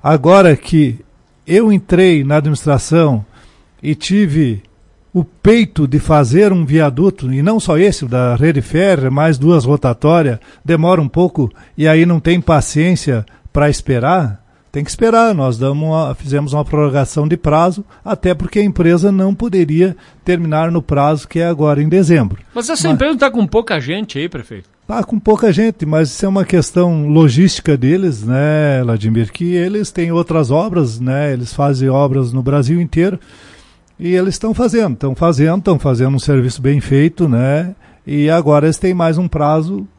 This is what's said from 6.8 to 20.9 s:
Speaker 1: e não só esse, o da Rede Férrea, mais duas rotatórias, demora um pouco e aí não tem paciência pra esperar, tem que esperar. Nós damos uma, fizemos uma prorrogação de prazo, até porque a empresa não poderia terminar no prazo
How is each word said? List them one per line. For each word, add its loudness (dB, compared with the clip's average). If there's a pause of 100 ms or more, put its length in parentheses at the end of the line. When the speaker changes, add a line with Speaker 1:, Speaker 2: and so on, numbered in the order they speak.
Speaker 1:
e -2
não 0
só -2
esse, 2
o -8
da 0
Rede 2
Férrea, 0
mais 0
duas 4
rotatórias, 0 (260)
demora 2
um -2
pouco 0 (280)
e 0
aí 4
não 2
tem 0
paciência 0 (280)
pra 2
esperar, -2 (300)
tem -6
que -10
esperar. 2
Nós -2
damos -2
uma, -2
fizemos -6
uma -2
prorrogação -2
de -2
prazo, 0 (180)
até -2
porque -4
a 2
empresa 2
não 0
poderia 0 (300)
terminar -2
no -2
prazo -2